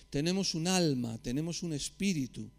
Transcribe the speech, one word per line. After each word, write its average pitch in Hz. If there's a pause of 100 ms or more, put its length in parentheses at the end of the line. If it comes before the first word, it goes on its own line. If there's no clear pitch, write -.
(100)
tenemos 175
un 165
alma, 135
tenemos 151
un 170
espíritu. 143 (100)